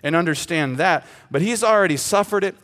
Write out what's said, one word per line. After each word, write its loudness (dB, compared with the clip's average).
and -2
understand -2
that. 2
But 0
he's -2
already 4
suffered 0
it. -4